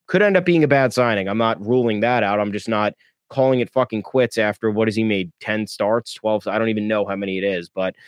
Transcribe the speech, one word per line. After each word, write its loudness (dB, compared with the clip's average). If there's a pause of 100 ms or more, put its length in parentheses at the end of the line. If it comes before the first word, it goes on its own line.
Could 2
end 4
up 0
being 4
a 4
bad 2
signing. 0
I'm -4
not 0
ruling 0
that 2
out. 0
I'm -2
just -6
not 0 (360)
calling 2
it -2
fucking -2
quits 0
after, 0
what 0
has 0
he 0
made? -2
Ten -4
starts, -2
twelve. -4
I -2
don't 0
even -2
know 0
how -4
many -6
it -4
is, -2
but, -4 (140)